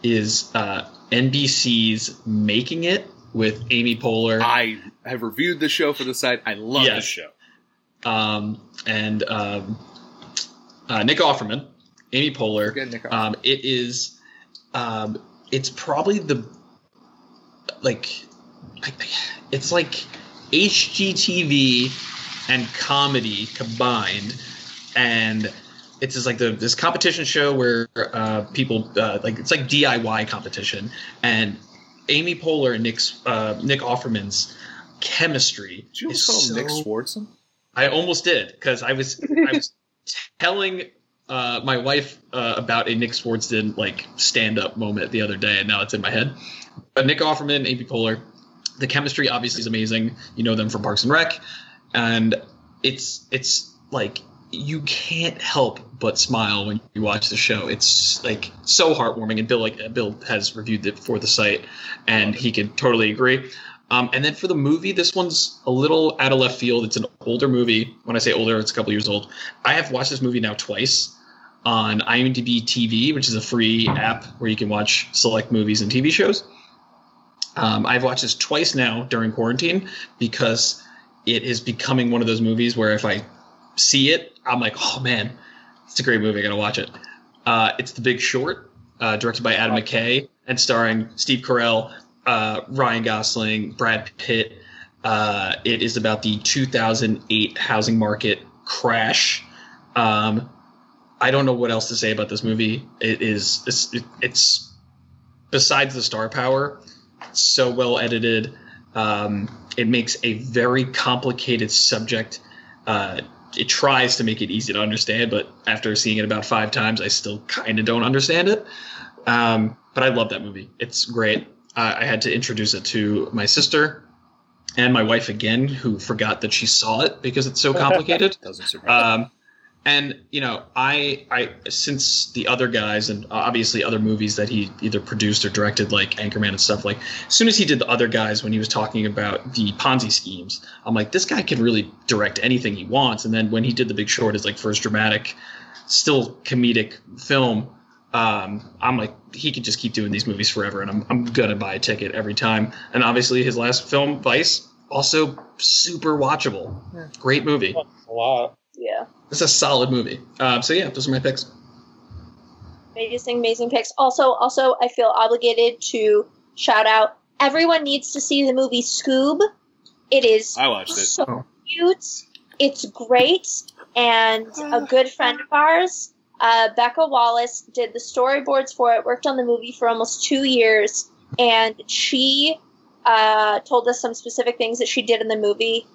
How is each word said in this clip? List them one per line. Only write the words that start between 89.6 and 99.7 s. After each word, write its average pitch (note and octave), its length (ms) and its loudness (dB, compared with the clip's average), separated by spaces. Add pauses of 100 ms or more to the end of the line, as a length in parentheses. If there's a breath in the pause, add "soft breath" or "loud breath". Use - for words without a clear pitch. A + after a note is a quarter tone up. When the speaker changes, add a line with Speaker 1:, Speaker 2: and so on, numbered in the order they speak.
Speaker 1:
McKay A#2+ 520 0 (180)
and B2+ 120 -2
starring A2+ 580 2
Steve B2+ 280 0
Carell, A#2 500 0 (320 loud breath)
uh, A2 420 0
Ryan A#2 360 0
Gosling, A2 680 -2
Brad A2+ 440 -2
Pitt. - 360 -2 (520 loud breath)
Uh, G#2 500 0 (100)
it A2+ 180 0
is A2+ 140 -2
about G#2+ 260 0
the G#2 160 0
two C3 280 0
thousand A2+ 640 0
eight G#2+ 260 0
housing A2+ 420 0
market G#2+ 420 0 (240)
crash. - 800 0 (520 loud breath)